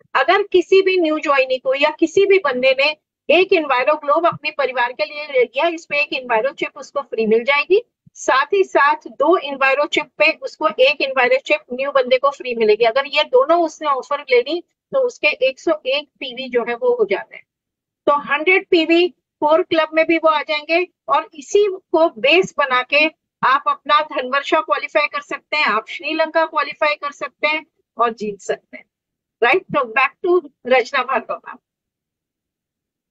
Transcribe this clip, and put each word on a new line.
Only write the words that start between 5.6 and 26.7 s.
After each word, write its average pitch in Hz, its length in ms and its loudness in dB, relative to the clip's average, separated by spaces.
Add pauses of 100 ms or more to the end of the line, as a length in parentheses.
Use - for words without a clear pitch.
इसमें 320 320 -6
एक 294 240 -4
Enviro 240 320 -2
chip 302 220 -10
उसको 277 240 -10
free 226 240 -6
मिल 226 180 2
जाएगी, 294 380 0 (320)
साथ 285 320 0
ही 392 180 2
साथ 302 320 2 (120)
दो 320 320 2 (140)
Enviro 269 360 0
chip 302 160 -4
पे 302 260 0
उसको 311 360 -4
एक 285 460 0
Enviro 254 320 0
चिप 311 140 0 (140)
न्यू 269 180 -6
बंदे 254 260 2
को 277 120 0
free 247 260 -6
मिलेगी। 214 300 2
अगर 233 220 2
ये 285 160 0
दोनों 302 420 2
उसने 311 220 -6
offer 277 340 -2
ले 254 180 2
ली 294 220 -2 (300)
तो 381 80 0
उसके - 280 -2
एक 262 320 -2
सौ 311 260 -2
एक 285 220 -4 (120)
पीवी 262 300 -12
जो 240 120 -2
है 233 140 -4
वो 240 240 0
हो 208 120 0
जाते - 240 -6
हैं। - 80 -20 (680)
तो 294 40 4
हंड्रेड 302 580 0
पीवी 339 380 4
कोर - 520 0
club 320 320 0
में 320 140 2
भी 330 100 2
वो 320 120 2
आ 311 120 0
जाएंगे 311 460 -2 (220)
और 311 260 -2
इसी 415 340 0
को 339 400 0
base 285 480 0
बना 262 240 0
के 294 240 0 (380)
आप - 240 2
अपना 294 340 0
धनवर्षा 285 580 -2
qualify 294 480 -2
कर 285 140 -8
सकते - 360 -10
हैं, 302 80 0
आप 220 240 -2
श्रीलंका 320 560 -2
qualify 302 500 -2